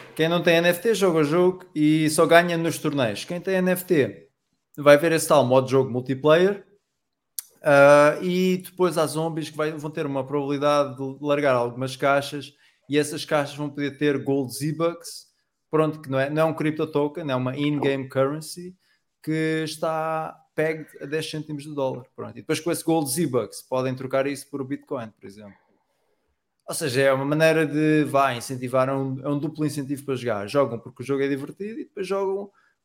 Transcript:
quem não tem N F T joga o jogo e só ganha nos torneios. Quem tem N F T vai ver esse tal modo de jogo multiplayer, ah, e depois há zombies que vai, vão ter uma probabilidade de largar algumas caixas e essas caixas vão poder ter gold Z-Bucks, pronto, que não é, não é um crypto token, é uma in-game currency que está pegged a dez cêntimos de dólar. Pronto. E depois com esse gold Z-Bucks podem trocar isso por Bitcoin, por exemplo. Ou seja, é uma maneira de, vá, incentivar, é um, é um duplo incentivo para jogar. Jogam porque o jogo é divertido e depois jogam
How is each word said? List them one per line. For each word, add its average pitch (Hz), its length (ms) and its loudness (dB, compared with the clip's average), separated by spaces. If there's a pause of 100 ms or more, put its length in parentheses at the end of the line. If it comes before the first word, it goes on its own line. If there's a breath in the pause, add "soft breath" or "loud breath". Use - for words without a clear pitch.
(160 soft breath)
quem 156 120 0
não 175 140 0
tem 175 160 4
N 170 120 4
F 175 120 2
T 226 140 2
joga 175 240 2
o 156 40 4
jogo 180 420 2 (100)
e 156 340 2
só 160 160 4
ganha 170 320 6
nos 165 220 -2
torneios. 131 460 -2
Quem 175 140 -8
tem 185 180 -2
N 185 140 2
F 180 140 -4
T 123 420 0 (500)
vai 143 200 8
ver 160 140 2
esse 156 160 0
tal 143 180 6
modo 127 200 4
de 123 60 -6
jogo 131 200 2
multiplayer, 147 760 2 (960)
ah, 147 600 8
e 185 420 0
depois 175 340 -2
há 160 80 2
zombies 156 440 -4
que - 80 -20
vai, 156 160 -2
vão 151 180 -8
ter 156 140 -6
uma 139 200 -4
probabilidade 143 680 0
de 135 240 -8
largar 143 360 2
algumas 123 420 -4
caixas 139 560 -2 (340)
e 139 100 0
essas 147 280 -2
caixas 143 300 -2
vão 147 140 -6
poder 143 280 -6
ter 147 260 0
gold 139 300 -2
Z-Bucks, 160 720 -6 (420)
pronto, 156 300 0
que 131 100 -12
não 135 80 0
é, 135 120 0
não 156 120 0
é 160 40 4
um 160 80 0
crypto 156 340 -2
token, 147 420 -4
é 131 60 0
uma 127 200 -2
in-game 139 520 -2
currency 156 680 -4 (480)
que 160 440 -2
está 160 720 -6 (180)
pegged 156 320 -2 (140)
a 147 40 -12
dez 151 240 -6
cêntimos 151 340 -10
de 151 120 -14
dólar. 131 300 -4 (100)
Pronto. 110 160 -12
E 113 100 -18
depois 156 200 -4
com 175 100 -2
esse - 120 -4
gold 160 260 0
Z-Bucks 127 540 -2
podem 131 300 -4
trocar 135 320 -2
isso 139 240 -8
por 135 140 -8
Bitcoin, 127 460 -10
por - 160 -20
exemplo. 104 280 -20 (1120)
Ou - 80 -10
seja, 135 280 -2
é 135 120 4
uma 135 120 -2
maneira 160 400 2
de, 151 400 2
vá, 135 280 2
incentivar, 127 540 -2
é 139 60 -2
um, 135 260 -4
é 131 80 -8
um 143 100 -2
duplo 151 280 -4
incentivo 135 400 -6
para 139 100 -4
jogar. 110 320 -4
Jogam 120 320 0
porque - 240 -14
o - 20 -14
jogo 135 160 -2
é 139 60 0
divertido 185 540 -8
e - 20 -8
depois 190 240 -10
jogam 196 420 -4 (360)